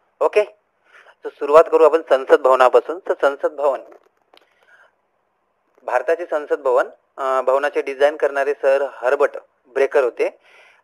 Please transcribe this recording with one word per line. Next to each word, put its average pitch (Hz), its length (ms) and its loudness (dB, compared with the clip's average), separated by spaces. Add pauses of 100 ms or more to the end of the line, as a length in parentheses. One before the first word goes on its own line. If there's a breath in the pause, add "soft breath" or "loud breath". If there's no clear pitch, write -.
(200)
Okay? 180 220 0 (840 soft breath)
So, 147 40 -12
सुरुवात 147 420 4
करू 160 120 4
आपण 147 260 4
संसद 139 300 2
भवनापासून. 131 600 2
तर - 220 -6
संसद 143 300 -2
भवन, 143 300 -4 (2000 soft breath)
भारताचे 127 420 -4
संसद 151 340 -6
भवन, 139 300 0 (280)
अ, 131 240 -2
भवनाचे 143 400 -2
design 139 360 -2
करणारे 139 360 -2
sir 139 380 0
हर्बर्ट 135 460 -2 (300)
breaker 135 360 -2
होते. 143 360 -6 (440 soft breath)